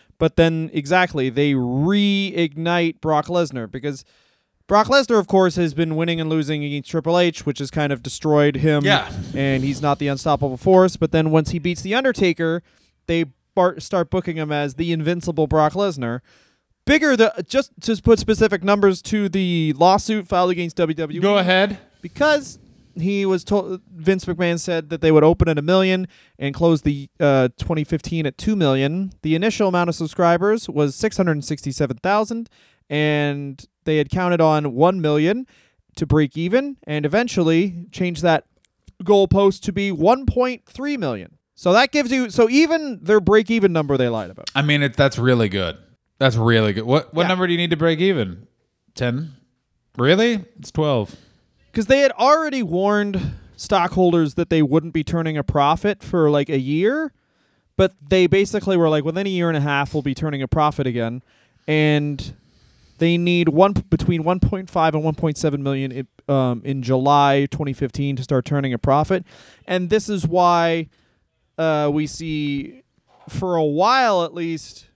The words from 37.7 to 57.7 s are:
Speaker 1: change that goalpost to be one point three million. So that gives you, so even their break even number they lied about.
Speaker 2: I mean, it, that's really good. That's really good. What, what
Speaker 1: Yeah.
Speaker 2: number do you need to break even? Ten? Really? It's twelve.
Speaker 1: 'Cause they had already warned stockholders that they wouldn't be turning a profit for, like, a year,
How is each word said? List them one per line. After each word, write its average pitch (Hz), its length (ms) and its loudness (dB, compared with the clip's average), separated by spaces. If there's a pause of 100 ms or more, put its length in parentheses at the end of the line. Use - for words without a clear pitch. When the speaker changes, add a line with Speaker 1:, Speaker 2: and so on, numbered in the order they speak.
Speaker 1:
change 175 300 -6
that 160 240 0 (580)
goalpost 196 600 4
to 202 100 -6
be 196 180 -2
one 214 340 2
point 247 400 -2
three 285 320 -8
million. 117 400 -6 (160)
So 180 200 0
that 254 180 4
gives 269 200 0
you, 254 180 0
so 226 200 4
even 294 520 2
their 208 180 4
break 208 320 4
even 196 220 2
number 143 240 0
they 123 120 0
lied 110 220 -6
about. - 240 -18
Speaker 2:
I 135 60 0
mean, 147 220 2
it, 131 120 -2
that's 135 240 2
really 120 300 2
good. 92 260 -4 (440)
That's 131 160 2
really 113 380 4
good. 107 120 -6
What, 135 280 0
what 165 100 2
Speaker 1:
Yeah. 170 40 0
Speaker 2:
number 180 180 0
do 175 80 0
you 170 40 0
need 175 120 -2
to 165 80 -2
break 160 220 0
even? 117 480 -2 (480)
Ten? 131 380 -4 (640)
Really? 190 460 2 (120)
It's - 140 -20
twelve. 139 440 -2 (580)
Speaker 1:
'Cause 220 120 -2
they 269 140 4
had 277 140 2
already 285 500 0
warned 196 720 -2 (220)
stockholders 175 800 0
that - 160 -4
they 156 140 2
wouldn't 156 300 0
be 160 100 -2
turning 160 340 -4
a 143 60 -4
profit 165 580 0
for, 160 260 0
like, 147 220 0
a 143 100 0
year, 202 520 -2 (640)